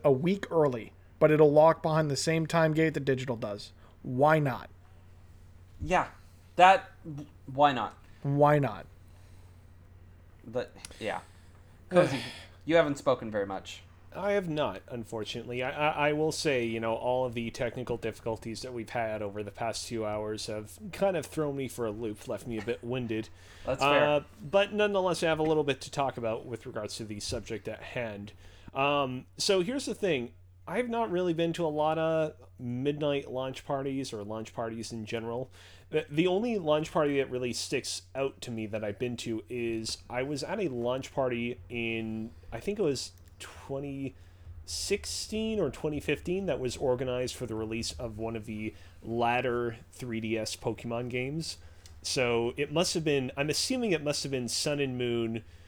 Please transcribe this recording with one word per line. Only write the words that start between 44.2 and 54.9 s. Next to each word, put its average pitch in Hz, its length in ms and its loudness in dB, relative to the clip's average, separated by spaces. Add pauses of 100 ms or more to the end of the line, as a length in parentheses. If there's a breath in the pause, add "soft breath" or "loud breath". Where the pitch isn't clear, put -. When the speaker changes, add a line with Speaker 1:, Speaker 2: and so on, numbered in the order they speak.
Speaker 3:
sixteen - 920 -4
or 147 100 0
twenty 151 300 -4
fifteen, 175 460 -2
that 135 120 0
was 127 180 -2
organized 127 600 0
for 127 100 -6
the 113 80 -6
release 110 380 -4
of 113 260 -8
one 113 160 -4
of 107 120 -8
the 107 280 -6 (260 soft breath)
latter 120 760 0 (160)
three 120 260 -6
D 110 180 -2
S 107 200 -4
Pokemon 120 520 -4
games. 135 500 -4 (440 soft breath)
So 120 540 2
it 147 160 -2
must 175 220 2
have 165 100 -2
been, 139 320 2
I'm 143 120 0
assuming 233 440 0
it 151 100 0
must 147 220 -2
have 139 80 -4
been 127 160 -2
Sun 147 320 0
and 131 180 -2